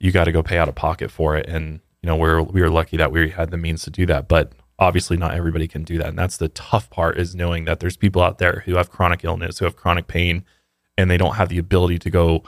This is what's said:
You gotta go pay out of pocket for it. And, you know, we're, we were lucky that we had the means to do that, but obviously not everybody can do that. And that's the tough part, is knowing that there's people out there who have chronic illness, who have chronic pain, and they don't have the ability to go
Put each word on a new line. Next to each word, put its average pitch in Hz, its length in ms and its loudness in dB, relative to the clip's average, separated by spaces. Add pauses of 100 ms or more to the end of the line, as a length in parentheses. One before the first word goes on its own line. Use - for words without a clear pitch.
You 92 120 2
gotta 85 200 4
go 82 100 2
pay 87 160 -2
out 80 100 2
of 67 60 -6
pocket - 360 -4
for 78 260 0
it. 73 120 -4
And, 78 320 -8 (220)
you - 60 -8
know, 80 80 2
we're, 80 260 2
we 92 180 0
were 82 100 4
lucky 82 280 0
that 78 140 2
we 82 180 2
had 82 200 -4
the 87 60 -6
means 82 280 -4
to 73 60 -12
do 90 160 -2
that, 73 220 0
but 80 240 4 (260)
obviously 87 380 2
not 85 180 -2
everybody 82 340 -2
can 80 160 -8
do 82 140 -6
that. 80 100 -4
And 82 100 -8
that's 92 180 -2
the 80 120 -2
tough - 420 -6
part, 82 280 -2
is 87 160 -4
knowing 87 300 -4
that 80 160 -4
there's 90 160 -2
people 95 240 2
out 87 180 2
there 90 280 0
who 90 80 -2
have 87 160 0
chronic 87 340 0
illness, 87 360 -6
who 95 40 -2
have 85 120 -2
chronic 87 300 0
pain, 87 380 -2 (540)
and 92 120 4
they 87 60 4
don't 92 200 2
have 95 120 0
the 85 100 -4
ability 87 420 2
to - 100 -6
go 85 380 4